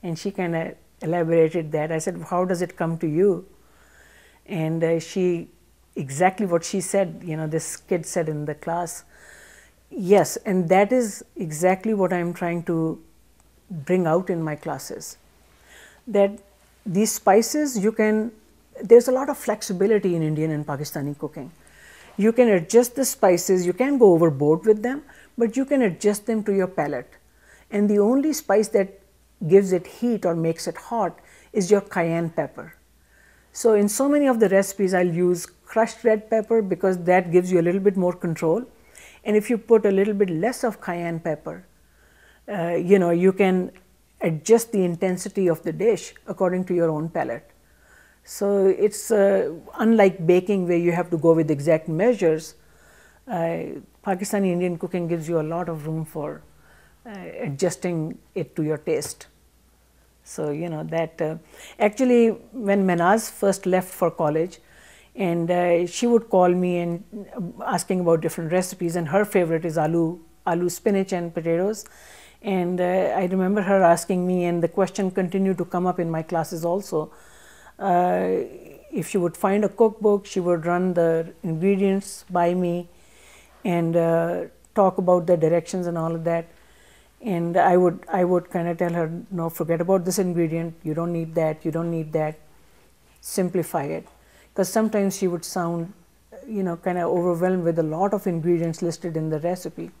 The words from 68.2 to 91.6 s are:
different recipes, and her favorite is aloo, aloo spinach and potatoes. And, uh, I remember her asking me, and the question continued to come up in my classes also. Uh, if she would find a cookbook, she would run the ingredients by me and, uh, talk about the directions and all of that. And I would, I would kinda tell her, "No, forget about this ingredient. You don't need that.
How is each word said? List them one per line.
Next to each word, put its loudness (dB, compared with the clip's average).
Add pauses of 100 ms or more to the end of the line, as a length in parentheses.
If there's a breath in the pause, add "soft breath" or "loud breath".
different -6
recipes, -4
and -2
her 2
favorite 0
is -2
aloo, 0 (260)
aloo 0
spinach -2
and -6
potatoes. -2 (560 loud breath)
And, -2
uh, 0
I -2
remember 0
her 4
asking 4
me, 0
and 0
the 0
question -2
continued -2
to -2
come -2
up -2
in -2
my -4
classes -6
also. -4 (680 loud breath)
Uh, 0 (640)
if -6
she -4
would -2
find 0
a 0
cookbook, 2
she -6
would 0
run 0
the 0 (100)
ingredients -2
by 2
me -2 (760 soft breath)
and, 0
uh, 0 (340)
talk 2
about 2
the 6
directions 0
and -4
all -4
of -8
that. -2 (760 soft breath)
And -2
I 6
would, 2
I 0
would 0
kinda -2
tell -2
her, -2 (220)
"No, -4
forget -2
about 2
this -2
ingredient. -2
You -4
don't -4
need -6
that. -2